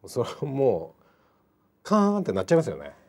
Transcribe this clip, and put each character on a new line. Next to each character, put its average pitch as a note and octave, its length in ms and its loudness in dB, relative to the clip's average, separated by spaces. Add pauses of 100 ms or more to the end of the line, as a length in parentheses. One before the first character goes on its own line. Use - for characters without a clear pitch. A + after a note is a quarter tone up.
そ A#2 180 -4
れ - 60 -10
は - 160 -8
も C3+ 520 0
う、 - 40 -20 (800)
カ - 140 0
ー G3+ 180 4
ン G#3 60 -2
っ - 20 -4
て E3 100 -4
な F#2+ 100 -2
っ - 40 -2
ち - 60 4
ゃ - 20 6
い E3 40 6
ま D#3+ 60 2
す G#2+ 60 -6
よ D#2 60 -8
ね。 C#2+ 160 -14 (160)